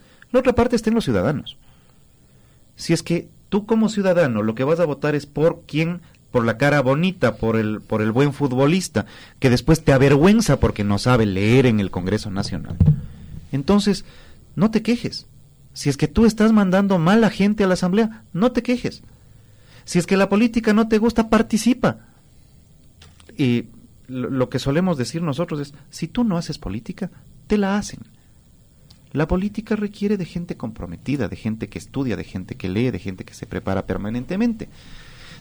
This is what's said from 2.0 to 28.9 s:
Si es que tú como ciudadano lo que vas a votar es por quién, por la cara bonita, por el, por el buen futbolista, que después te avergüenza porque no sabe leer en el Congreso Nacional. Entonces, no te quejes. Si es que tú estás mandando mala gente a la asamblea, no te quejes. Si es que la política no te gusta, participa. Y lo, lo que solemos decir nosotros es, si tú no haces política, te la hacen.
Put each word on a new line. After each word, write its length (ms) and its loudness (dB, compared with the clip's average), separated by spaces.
Si 160 -4
es 120 0
que 260 -4
tú 180 -2
como 220 2
ciudadano 560 0
lo 100 -2
que 120 -4
vas 160 0
a 40 2
votar 300 -2
es 100 -4
por 400 -2
quién, 360 -4
por 160 0
la 120 0
cara 240 2
bonita, 560 0
por 180 0
el, 240 -2
por 220 -4
el 100 0
buen 220 2
futbolista, 720 0
que 100 4
después 360 4
te 80 6
avergüenza 680 4
porque 240 0
no 160 0
sabe 260 2
leer 400 4
en 140 4
el 100 0
Congreso 420 -4
Nacional. 440 -6
Entonces, 500 0
no 140 2
te 100 0
quejes. 440 -4
Si 160 -4
es 60 0
que 140 -2
tú 160 4
estás 260 4
mandando 480 4
mala 300 4
gente 340 0
a 40 2
la 80 2
asamblea, 480 0
no 180 2
te 100 -2
quejes. 420 -6
Si 140 0
es 60 0
que 120 2
la 100 4
política 460 2
no 160 2
te 80 2
gusta, 320 0
participa. 720 2
Y 280 0
lo, 220 -6
lo 200 -2
que 100 -4
solemos 380 0
decir 240 -6
nosotros 400 -4
es, 120 -12
si 180 -10
tú 180 -2
no 120 0
haces 200 -6
política, 520 -10
te 100 0
la 200 0
hacen. 220 -8